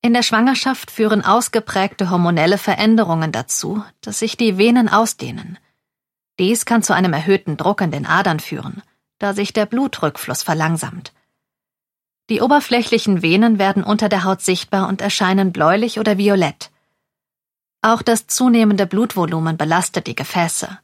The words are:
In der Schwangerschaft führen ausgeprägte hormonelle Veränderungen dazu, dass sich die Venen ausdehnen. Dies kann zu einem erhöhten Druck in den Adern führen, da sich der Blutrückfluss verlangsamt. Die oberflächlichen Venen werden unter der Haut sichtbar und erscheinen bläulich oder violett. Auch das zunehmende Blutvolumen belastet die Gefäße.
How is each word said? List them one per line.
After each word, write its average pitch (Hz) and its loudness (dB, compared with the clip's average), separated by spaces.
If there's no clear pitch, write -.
In 233 2
der 220 4
Schwangerschaft 254 0
führen 214 0
ausgeprägte 202 0
hormonelle 175 2
Veränderungen 190 0
dazu, 165 -6
dass 208 -10
sich 220 -6
die 214 2
Venen 233 4
ausdehnen. 190 -2
Dies 208 0
kann 233 2
zu - 0
einem 180 2
erhöhten 160 -2
Druck 202 -2
in 165 -2
den 143 -8
Adern 170 0
führen, 151 -12
da 202 -4
sich 202 -4
der 214 0
Blutrückfluss 208 -4
verlangsamt. 156 -4
Die 214 0
oberflächlichen 233 2
Venen 202 4
werden 196 0
unter 214 0
der 185 0
Haut 190 -2
sichtbar 190 -2
und 190 -4
erscheinen 196 0
bläulich 208 0
oder 214 0
violett. 196 0
Auch 220 2
das 233 0
zunehmende 220 2
Blutvolumen 165 -2
belastet 165 -2
die - -10
Gefäße. - -4